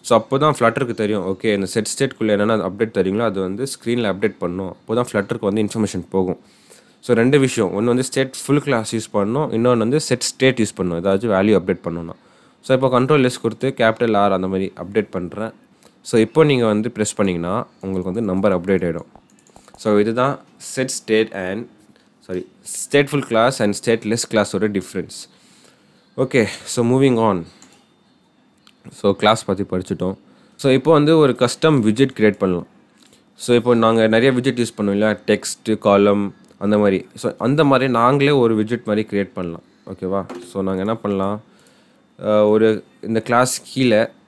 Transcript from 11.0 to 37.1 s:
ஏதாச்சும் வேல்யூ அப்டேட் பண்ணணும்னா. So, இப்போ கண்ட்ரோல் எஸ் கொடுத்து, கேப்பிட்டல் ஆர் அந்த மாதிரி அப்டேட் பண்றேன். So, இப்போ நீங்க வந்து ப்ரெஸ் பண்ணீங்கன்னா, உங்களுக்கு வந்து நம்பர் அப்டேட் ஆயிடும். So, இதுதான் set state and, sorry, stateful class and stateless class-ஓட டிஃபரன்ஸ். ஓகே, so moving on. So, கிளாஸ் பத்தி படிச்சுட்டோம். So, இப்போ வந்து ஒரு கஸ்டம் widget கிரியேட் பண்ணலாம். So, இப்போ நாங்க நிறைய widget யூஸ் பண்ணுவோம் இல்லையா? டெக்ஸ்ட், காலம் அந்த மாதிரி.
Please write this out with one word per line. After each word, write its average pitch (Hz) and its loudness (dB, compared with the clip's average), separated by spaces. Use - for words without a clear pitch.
ஏதாச்சும் 98 0
வேல்யூ 98 4
அப்டேட் 92 -4
பண்ணணும்னா. 85 -8
So, 131 0
இப்போ 127 2
கண்ட்ரோல் 135 2
எஸ் 123 -2
கொடுத்து, 123 -4
கேப்பிட்டல் 113 2
ஆர் 101 2
அந்த 92 -2
மாதிரி 95 -4
அப்டேட் 101 -4
பண்றேன். 95 -8
So, - 0
இப்போ 156 2
நீங்க 131 4
வந்து 107 0
ப்ரெஸ் 104 -4
பண்ணீங்கன்னா, 92 -2
உங்களுக்கு 92 -6
வந்து 110 -4
நம்பர் 95 0
அப்டேட் 92 0
ஆயிடும். 82 -6
So, 104 2
இதுதான் 117 0
set 131 -2
state 110 -2
and, 98 -8
sorry, 92 -8
stateful 143 -2
class 117 2
and 104 0
stateless 113 -2
class-ஓட 104 0
டிஃபரன்ஸ். 92 -8
ஓகே, 131 0
so 120 -2
moving 127 2
on. 98 0
So, 101 0
கிளாஸ் 107 2
பத்தி 98 -2
படிச்சுட்டோம். 92 -6
So, 139 0
இப்போ 135 2
வந்து 156 4
ஒரு 143 4
கஸ்டம் 135 2
widget 113 2
கிரியேட் 107 2
பண்ணலாம். 92 -2
So, 123 0
இப்போ 120 2
நாங்க 113 4
நிறைய 117 4
widget 123 0
யூஸ் - -12
பண்ணுவோம் 101 0
இல்லையா? 104 0
டெக்ஸ்ட், - -2
காலம் 101 4
அந்த 104 0
மாதிரி. 98 2